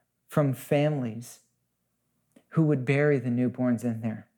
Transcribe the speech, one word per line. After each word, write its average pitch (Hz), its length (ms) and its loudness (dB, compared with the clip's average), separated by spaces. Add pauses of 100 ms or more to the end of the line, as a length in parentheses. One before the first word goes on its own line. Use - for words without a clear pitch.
(280)
from 143 260 0
families 131 880 -2 (1080)
who 165 140 2
would 147 220 2
bury 143 320 2
the 123 120 -2
newborns 123 540 0
in 113 180 -2
there. 107 260 -6 (100)